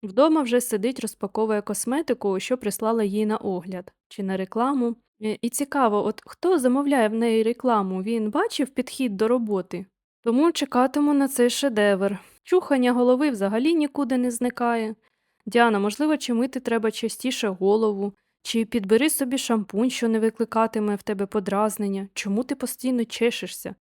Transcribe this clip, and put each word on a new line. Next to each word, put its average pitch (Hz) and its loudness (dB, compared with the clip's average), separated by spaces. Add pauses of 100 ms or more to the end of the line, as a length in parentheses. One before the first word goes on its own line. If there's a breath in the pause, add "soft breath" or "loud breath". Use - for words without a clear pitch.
Вдома 285 4
вже 240 2
сидить, 233 -2
розпаковує 214 -2
косметику, 214 -2
що 254 -2
прислала 220 -2
їй 208 0
на 214 0
огляд, 185 -6 (140)
чи - -10
на 190 -2
рекламу. 233 -2 (280)
Е, 214 -4
і 233 -2
цікаво, 254 0
от 214 -4
хто 359 0
замовляє 254 2
в 214 -6
неї 226 2
рекламу, 214 0
він 220 -2
бачив 302 -2
підхід 247 -4
до 214 2
роботи? 208 -2 (360)
Тому 269 2
чекатиму 294 2
на 277 2
цей 247 2
шедевр. 208 2 (260 loud breath)
Чухання 269 2
голови 254 4
взагалі 226 0
нікуди 285 0
не 247 0
зникає. 233 -2 (500)
Діана, 226 4
можливо, 277 0
чи - -4
мити 254 -2
треба 226 0
частіше 240 -4
голову, 202 0 (280)
чи 226 -2
підбери 226 2
собі 269 -2
шампунь, 226 0
що 240 -2
не 226 2
викликатиме 220 0
в 196 -8
тебе 202 -4
подразнення. 202 -2
Чому 202 -2
ти 277 -4
постійно 254 -4
чешешся? - -4 (100)